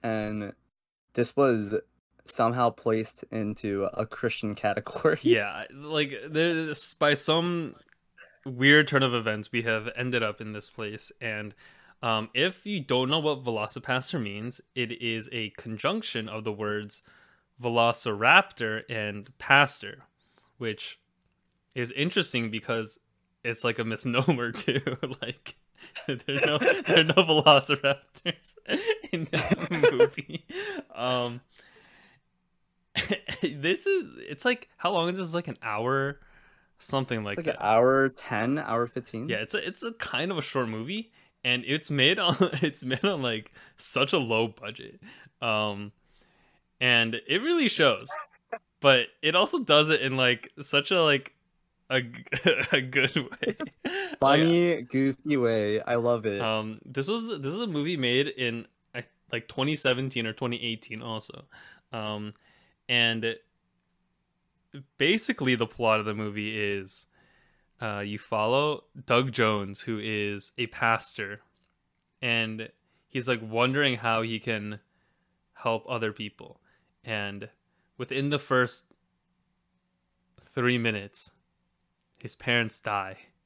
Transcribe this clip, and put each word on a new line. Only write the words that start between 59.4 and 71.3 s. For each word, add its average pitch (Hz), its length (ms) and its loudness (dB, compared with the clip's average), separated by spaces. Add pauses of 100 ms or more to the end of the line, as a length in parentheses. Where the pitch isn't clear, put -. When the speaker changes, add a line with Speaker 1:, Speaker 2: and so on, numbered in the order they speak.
Speaker 2:
twenty 143 260 -2
seventeen 127 500 0
or 110 60 -4
twenty 120 320 -4
eighteen 113 380 -10
also. 113 420 -10 (480)
Um, 107 400 -8 (560)
and 113 480 2 (1600)
basically 151 560 2
the 113 100 0
plot 110 340 2
of 104 60 -2
the 107 80 -2
movie 107 460 -6
is, 101 480 -6 (760)
uh, 104 240 -6
you 104 140 -8
follow 127 640 0 (220)
Doug 127 260 2
Jones, 104 500 0
who 110 180 -6
is 104 580 -6
a 120 100 -4
pastor, 110 720 -2 (800)